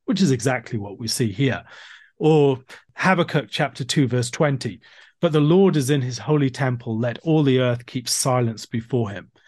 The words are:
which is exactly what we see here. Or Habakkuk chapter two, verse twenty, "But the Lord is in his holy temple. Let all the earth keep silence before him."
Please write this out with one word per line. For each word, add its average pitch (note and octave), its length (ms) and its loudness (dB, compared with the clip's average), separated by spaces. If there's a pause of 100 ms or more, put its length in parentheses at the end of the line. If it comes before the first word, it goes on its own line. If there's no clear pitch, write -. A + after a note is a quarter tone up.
which G#3 160 0
is F3+ 80 4
exactly B2+ 480 -2
what G2+ 220 -10
we A2+ 80 -8
see A2 240 -2
here. G#2+ 320 -2 (540)
Or C#3+ 420 4 (360)
Habakkuk E3+ 540 0
chapter C#3+ 340 -4
two, C3 240 0
verse B2 220 -2
twenty, C#3 520 -2 (380)
"But E3+ 120 2
the D3+ 100 4
Lord F3 340 4
is C3+ 140 0
in C#3+ 140 2
his B2 160 -8
holy C#3+ 320 0
temple. B2 440 -4
Let A2+ 280 -4
all D#3 180 2
the C3+ 160 4
earth B2 300 0
keep B2 200 -10
silence A#2+ 600 -2
before A2+ 420 -4
him." G2 220 -12 (160)